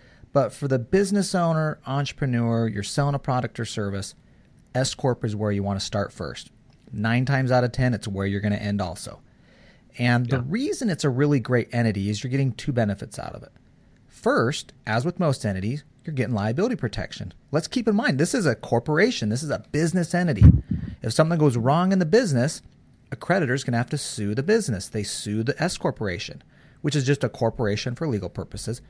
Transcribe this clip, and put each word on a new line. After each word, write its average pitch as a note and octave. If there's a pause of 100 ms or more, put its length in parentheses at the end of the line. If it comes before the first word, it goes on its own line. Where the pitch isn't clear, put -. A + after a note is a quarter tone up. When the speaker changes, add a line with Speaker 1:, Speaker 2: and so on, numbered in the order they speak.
(300)
Speaker 1:
But C3
for C#3+
the C3
business F#3+
owner, D#3+
entrepreneur, A#2+
you're G2+
selling C#3+
a C3+
product B2+
or A2+
service, G2 (600)
S B2+
Corp B2
is G#2+
where G#2
you G2
wanna G2
start -
first. - (420)
Nine A2+
times C3
out B2+
of A#2+
ten, B2+
it's -
where G2
you're G2
gonna G#2
end G#2
also. - (800)
And A#2+
the C3+
Speaker 2:
Yeah. B2
Speaker 1:
reason B3
it's D#3+
a D3
really C#3+
great A#2+
entity G#2
is G#2+
you're B2
getting C3+
two -
benefits G#2+
out -
of -
it. - (560)
First, D#3 (160)
as A2+
with E3+
most D3
entities, G#2 (220)
you're D#3+
getting A#2+
liability C3
protection. - (180)
Let's D3+
keep A#3+
in G#3
mind, G#3+
this -
is A3+
a B2
corporation. D3+
This B2+
is D3+
a G#2+
business E3
entity. E3+ (560)
If A#2
something E3
goes C#3
wrong D3+
in F#3+
the F3
business, D#3+ (500)
a -
creditor's C#3
gonna A#2+
have B2
to D3+
sue G#2+
the C3+
business. F3+
They G#2+
sue G#2+
the C3+
S F3+
Corporation, G#2+ (380)
which D3
is C3+
just C#3
a A#2+
corporation A2+
for E3
legal G2+
purposes. -